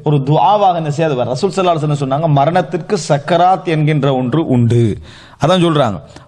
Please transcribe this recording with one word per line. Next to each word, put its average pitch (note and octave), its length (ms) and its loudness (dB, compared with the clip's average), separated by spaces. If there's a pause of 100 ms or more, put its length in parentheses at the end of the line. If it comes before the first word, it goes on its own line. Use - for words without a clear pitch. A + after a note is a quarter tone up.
ஒரு D3 120 2
துஆவாக F3 580 2
என்ன D#3+ 160 -4
செய்யாது D3 260 -2
வராது. B2 200 -2
ரசூல் F#3+ 140 -2
ஸல்லல்லாஹு F3+ 180 -2
அலைஹி D#3+ 160 0
வஸல்லம் D3 240 -2
சொன்னாங்க, C#3+ 180 -2
"மரணத்திற்கு E3 720 0 (100)
சக்கராத் F3+ 560 0
என்கின்ற D3+ 500 0
ஒன்று B2+ 320 -2
உண்டு." A#2 520 2 (420)
அதான் F3 220 2
சொல்றாங்க, C#3+ 380 0 (280)